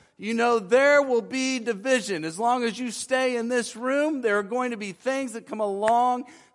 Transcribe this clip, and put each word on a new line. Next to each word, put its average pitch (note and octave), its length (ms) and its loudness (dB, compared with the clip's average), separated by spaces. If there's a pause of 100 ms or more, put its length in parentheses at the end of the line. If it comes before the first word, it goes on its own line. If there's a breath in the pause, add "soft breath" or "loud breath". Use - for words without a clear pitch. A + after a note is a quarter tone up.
(160 soft breath)
you G#3+ 180 -4
know A#3 240 2
there C4+ 420 6
will B3+ 220 2
be C4 380 -2
division. G#3 640 0
As E3 160 -8
long A#3+ 240 2
as A3 120 -2
you A#3+ 140 -6
stay B3+ 460 -2
in A#3 100 -2
this A#3+ 300 -2
room, C#4 440 0
there G#3 200 2
are - 20 -4
going A#3+ 300 -4
to A3+ 40 -6
be G3+ 140 -8
things C4 440 -6
that A3+ 120 -12
come A3 140 -10
along A#3 640 2 (300 loud breath)